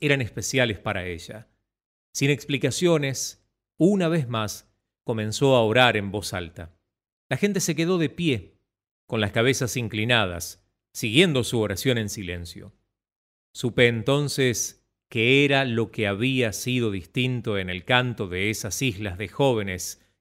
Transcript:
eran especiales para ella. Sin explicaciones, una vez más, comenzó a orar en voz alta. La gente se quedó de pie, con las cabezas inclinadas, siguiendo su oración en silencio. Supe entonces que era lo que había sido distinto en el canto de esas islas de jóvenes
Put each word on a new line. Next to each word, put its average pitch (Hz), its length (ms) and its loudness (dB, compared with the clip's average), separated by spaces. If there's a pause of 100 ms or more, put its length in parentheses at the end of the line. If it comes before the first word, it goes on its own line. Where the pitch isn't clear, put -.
eran 143 200 0
especiales 117 560 -2
para 95 280 -6
ella. 92 420 -12 (680)
Sin 139 160 0
explicaciones, 143 1200 -2 (300)
una 180 320 4
vez 160 180 0
más, 110 460 -6 (300)
comenzó 113 520 2
a 120 60 6
orar 113 340 6
en 101 160 -2
voz 101 220 -6
alta. 87 420 -10 (540)
La 131 80 -2
gente 196 240 0
se 165 140 -2
quedó 165 220 0
de 156 120 2
pie, 135 480 -4 (480)
con 113 160 -2
las 98 100 0
cabezas 123 460 0
inclinadas, 107 880 -2 (240)
siguiendo 131 540 2
su 120 140 -2
oración 107 380 0
en 107 120 -4
silencio. 87 640 -10 (800)
Supe 120 340 2
entonces 131 1000 0 (240)
que 131 360 4
era 139 180 2
lo 113 280 -2
que 107 160 -2
había 117 440 0
sido 120 400 -2
distinto 113 680 -4
en 92 120 -4
el 90 160 -8
canto 123 420 2
de 90 220 -2
esas 107 320 -6
islas 104 360 -4
de 101 120 -8
jóvenes 107 760 -2 (160)